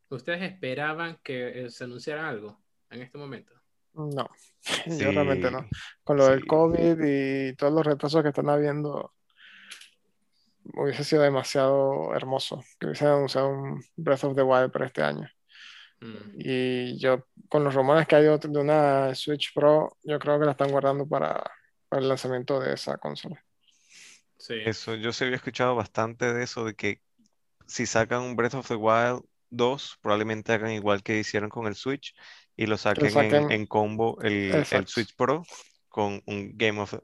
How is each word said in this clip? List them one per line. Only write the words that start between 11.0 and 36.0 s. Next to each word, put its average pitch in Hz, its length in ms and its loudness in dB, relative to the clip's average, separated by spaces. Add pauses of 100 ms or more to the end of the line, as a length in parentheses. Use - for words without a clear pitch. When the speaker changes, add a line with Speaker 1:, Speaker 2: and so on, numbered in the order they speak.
Speaker 2:
sido 151 200 2
demasiado 139 920 0
hermoso 135 480 -6 (160)
que - 80 -6
hubiesen 147 220 0
anunciado 139 400 2
un 139 340 -6 (140)
Breath 151 280 0
of 139 120 0
the 139 60 4
Wild 127 280 4
para 139 160 -4
este - 160 -4
año. - 260 -4 (720)
Speaker 1:
Mm. 113 140 -16 (240)
Speaker 2:
Y 127 600 -4
yo, 131 260 2 (220)
con 151 160 2
los 135 100 0
rumores 143 320 6
que - 80 4
hay 151 100 10
de 151 40 8
otro, 151 240 2
de 147 80 0
una 139 560 4
Switch - 360 -4
Pro, 151 520 4
yo 147 160 -2
creo 147 180 2
que 151 60 4
la 147 80 4
están 139 180 0
guardando 139 380 0
para, 139 340 -2 (460)
para 139 140 0
el 135 60 2
lanzamiento 131 520 -2
de 139 140 -2
esa - 240 -6
consola. - 440 -10 (960)
Speaker 1:
Sí. - 160 -10 (100)
Speaker 3:
Eso, 113 300 -6
yo 110 180 -6
sí - 120 -4
había 127 120 -2
escuchado 127 380 -2
bastante 117 580 -2
de 120 120 -2
eso, 117 200 -8
de 107 100 -6
que 104 260 -6 (680)
si - 200 -6
sacan 120 360 0
un 123 140 -6
Breath 117 180 0
of 131 140 -8
the 117 80 -4
Wild 117 480 2 (240)
dos, 123 520 -2
probablemente 107 520 0
hagan 110 180 0
igual 101 320 0
que 110 160 -2
hicieron 107 320 -4
con 117 160 -8
el 104 80 -6
Switch - 400 -8 (420)
y 110 100 -2
lo 107 100 0
Speaker 2:
Que - 60 -6
Speaker 3:
saquen 107 240 2
en, - 60 2
Speaker 2:
saquen 147 380 4
Speaker 3:
en 107 160 -2
combo 107 540 0
el, 101 320 0
el 156 80 2
Speaker 2:
Exacto. 127 280 -2
Speaker 3:
Switch - 280 -6
Pro 139 280 0 (440)
con 101 380 -4